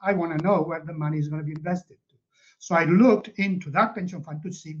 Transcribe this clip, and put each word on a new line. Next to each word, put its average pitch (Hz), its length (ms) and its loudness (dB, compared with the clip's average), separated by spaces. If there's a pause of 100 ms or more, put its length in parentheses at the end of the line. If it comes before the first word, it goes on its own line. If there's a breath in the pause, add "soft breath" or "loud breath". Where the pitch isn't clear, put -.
I 202 120 2
wanna 165 240 -2
know 170 240 2
where 160 220 -6
the 165 100 -12
money 156 260 -2
is 147 100 -2
gonna 156 140 -6
be 151 80 -6
invested 175 460 -8 (120)
to. - 60 -20 (440 soft breath)
So - 160 -2
I 165 100 4
looked 208 440 6 (100)
into 190 320 -2
that 214 240 0
pension 180 280 -8
fund 156 200 -12
to 185 80 -8
see 156 280 -14